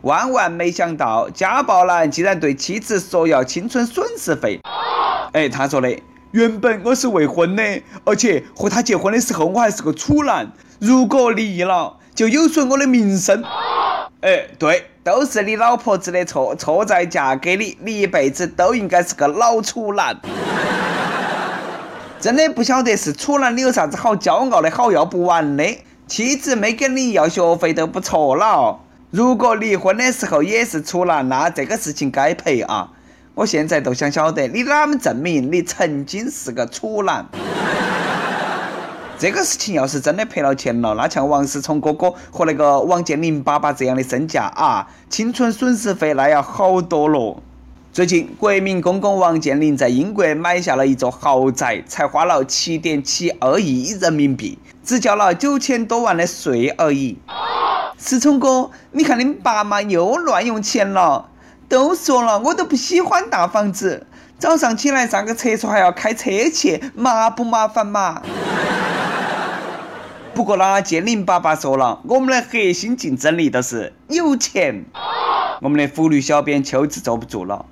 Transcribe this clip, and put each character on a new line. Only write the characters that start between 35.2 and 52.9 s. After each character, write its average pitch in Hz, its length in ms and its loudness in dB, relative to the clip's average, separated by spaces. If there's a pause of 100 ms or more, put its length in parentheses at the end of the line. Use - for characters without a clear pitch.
你 175 120 0
曾 156 420 -2
经 220 260 -8
是 - 220 -10
个 117 140 -4
处 214 380 -6
男？ 147 200 -2 (1000)
<laughs> - 920 -10
这 170 120 0
个 285 120 -2
事 - 140 -2
情 208 180 -8
要 139 120 0
是 143 120 -4
真 135 160 0
的 214 120 -4
赔 175 160 -4
了 139 120 2
钱 123 280 -4
了， 107 120 0
那 117 140 -2
像 139 180 -2
王 143 200 2
思 139 160 -6
聪 151 180 -2
哥 151 140 0
哥 180 180 0 (180)
和 - 140 -2
那 160 80 0
个 143 280 4
王 175 220 2
健 160 200 -2
林 156 200 0
爸 147 160 0
爸 147 140 0
这 135 140 -2
样 127 100 0
的 131 60 0
身 127 260 -2
价 127 160 -2 (100)
啊， 120 320 2 (220)
青 226 240 -4
春 240 180 0
损 247 240 0
失 208 200 -2
费 156 180 0
那 135 160 4
要 147 140 4
好 185 400 2
多 156 260 2
了。 123 340 0 (500)
最 180 140 2
近， 170 320 0
国 208 220 2
民 190 200 0
公 180 200 0
公 196 180 2
王 170 220 4
健 143 200 0
林 151 160 4
在 127 120 2
英 151 260 0
国 175 220 2
买 175 260 0
下 165 140 0
了 135 100 4
一 135 80 4
座 127 160 0
豪 131 400 2
宅， 117 380 -2
才 - 180 -2
花 151 180 2
了 160 200 2
七 165 340 -4
点 156 240 -2